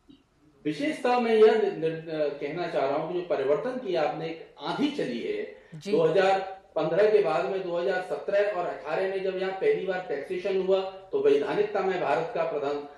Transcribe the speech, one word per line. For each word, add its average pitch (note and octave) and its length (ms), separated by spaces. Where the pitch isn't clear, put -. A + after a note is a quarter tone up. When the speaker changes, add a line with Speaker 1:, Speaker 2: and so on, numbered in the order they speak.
Speaker 1:
विशेषतः B3 540
मैं A3+ 160
यह A3 180
नि-, G3+ 200
नि-, D#3+ 360
अ, D#3 180
कहना D#3 400
चाह D#3+ 180
रहा C#3+ 120
हूँ D#3+ 160
कि F3 80
जो - 60
परिवर्तन C#3 440
की G3+ 240
आपने D3+ 300
एक - 340
आंधी F3 320
चली B2+ 280
है, G#3 360
Speaker 2:
जी। F3 160
Speaker 1:
दो E3 120
हज़ार F#3+ 580
पन्द्रह E3 340
के G#3 140
बाद E3 220
में F#3+ 180
दो E3+ 140
हज़ार F3 240
सत्रह G3+ 580
और F3 60
अठारह D3+ 360
में F#3+ 220
जब F#3 140
यहाँ F#3+ 160
पहली D#3+ 340
बार F3+ 220
टैक्सेशन F#3 520
हुआ, F#3+ 200
तो - 420
वैधानिकता D3 560
में F#3 220
भारत C#3+ 340
का E3+ 80
प्रधान, C#3+ 320